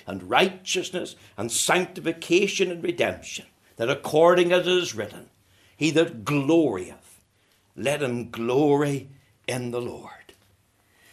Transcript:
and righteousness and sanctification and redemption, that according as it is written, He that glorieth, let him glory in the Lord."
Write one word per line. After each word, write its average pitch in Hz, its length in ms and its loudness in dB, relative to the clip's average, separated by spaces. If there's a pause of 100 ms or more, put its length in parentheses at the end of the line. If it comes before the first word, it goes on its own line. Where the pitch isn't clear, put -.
and 95 240 -8
righteousness 180 880 -2 (220)
and 117 120 -4
sanctification 175 1200 0
and 170 140 -10
redemption, - 640 -4 (300)
that 117 140 -2
according 170 640 4
as 180 140 2
it 180 80 0
is 175 200 -2
written, - 360 -10 (460)
He 156 160 0
that 139 320 0
glorieth, 143 1000 0 (520)
let 143 280 -4
him 120 280 -4
glory 143 760 2 (400)
in 123 240 -4
the 120 80 -4
Lord." - 540 -12 (800)